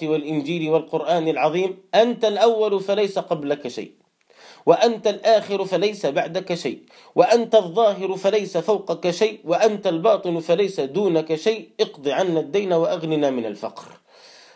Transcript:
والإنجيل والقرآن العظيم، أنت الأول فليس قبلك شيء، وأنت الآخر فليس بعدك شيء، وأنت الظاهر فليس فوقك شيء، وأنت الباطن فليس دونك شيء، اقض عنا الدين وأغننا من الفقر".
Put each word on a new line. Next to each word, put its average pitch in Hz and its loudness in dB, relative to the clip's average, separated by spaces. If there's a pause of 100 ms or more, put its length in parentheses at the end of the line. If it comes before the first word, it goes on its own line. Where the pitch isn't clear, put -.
والإنجيل 156 -4
والقرآن 160 0
العظيم، 160 0 (160)
أنت 226 2
الأول 214 2
فليس 196 -2
قبلك 147 -4
شيء، 110 -10 (760)
وأنت 214 4
الآخر 208 2
فليس 185 -2
بعدك 165 -2
شيء، 147 -6 (360)
وأنت 220 4
الظاهر 190 2
فليس 196 0
فوقك 175 -2
شيء، 220 0
وأنت 196 2
الباطن 180 0
فليس 185 0
دونك 160 0
شيء، 214 -2 (120)
اقض 180 -2
عنا 160 0
الدين 180 -2
وأغننا 160 0
من 123 -4
الفقر". - -10 (720)